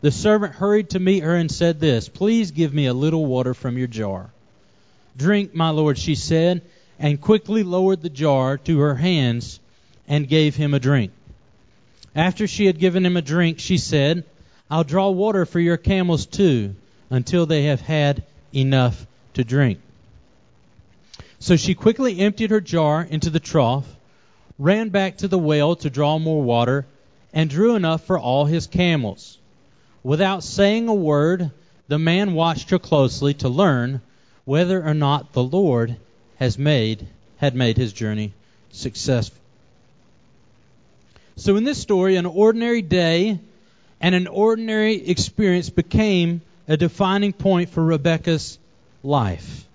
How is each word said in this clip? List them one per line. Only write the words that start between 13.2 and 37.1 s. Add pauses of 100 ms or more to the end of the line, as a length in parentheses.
drink,
she
said, (460)
"I'll
draw
water
for
your
camels
too, (360)
until
they
have
had (320)
enough (280)
to
drink." (1600)
So
she
quickly
emptied
her
jar
into
the
trough, (720)
ran
back
to
the
well
to
draw
more
water, (460)
and
drew
enough
for
all
his
camels. (640)
Without
saying
a
word, (360)
the
man
watched
her
closely
to
learn (440)
whether
or
not
the
Lord (400)
has
made, (300)